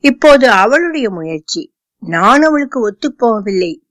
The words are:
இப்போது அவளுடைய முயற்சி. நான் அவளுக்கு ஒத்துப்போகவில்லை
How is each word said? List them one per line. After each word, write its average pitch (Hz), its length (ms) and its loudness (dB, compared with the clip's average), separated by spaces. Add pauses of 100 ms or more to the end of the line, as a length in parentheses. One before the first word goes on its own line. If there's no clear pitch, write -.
இப்போது 277 460 4
அவளுடைய 262 600 0
முயற்சி. 160 520 -10 (400)
நான் 196 400 2
அவளுக்கு 285 380 -2
ஒத்துப்போகவில்லை 208 920 -4 (180)